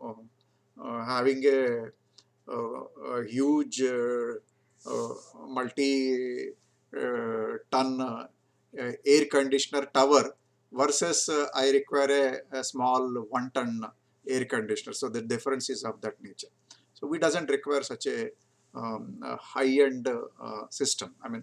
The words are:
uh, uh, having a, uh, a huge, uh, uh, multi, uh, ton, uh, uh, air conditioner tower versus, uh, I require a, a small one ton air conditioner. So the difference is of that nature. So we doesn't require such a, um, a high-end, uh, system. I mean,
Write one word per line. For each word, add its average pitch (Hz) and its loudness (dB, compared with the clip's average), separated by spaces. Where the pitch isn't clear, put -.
uh, - -18
uh, 117 -6
having 131 2
a, 123 4
uh, 127 -10
a 117 -4
huge, 135 0
uh, 120 0
uh, 120 -6
multi, 131 0
uh, 117 -4
ton, 131 0
uh, 120 -6
uh, 123 -6
air 143 6
conditioner 139 2
tower 139 6
versus, 147 2
uh, 147 2
I 135 4
require 139 4
a, 135 -4
a 127 -4
small 127 0
one 127 -4
ton 117 -2
air 127 0
conditioner. 107 -4
So 131 -4
the 113 -4
difference 120 -2
is 127 -6
of 113 -8
that 107 -8
nature. - -16
So - -10
we 160 -2
doesn't 160 2
require 139 2
such - -8
a, 120 -2
um, 117 -8
a 127 -8
high-end, 131 2
uh, 117 -6
system. - -4
I 127 -10
mean, 113 -8